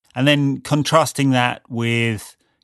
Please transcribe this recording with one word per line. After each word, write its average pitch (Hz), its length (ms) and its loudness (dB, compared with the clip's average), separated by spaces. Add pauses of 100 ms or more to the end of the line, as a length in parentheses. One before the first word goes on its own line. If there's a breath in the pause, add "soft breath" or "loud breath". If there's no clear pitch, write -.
(160)
And 127 100 0
then 143 360 2
contrasting 147 680 0
that 123 360 0
with 117 680 -4 (260)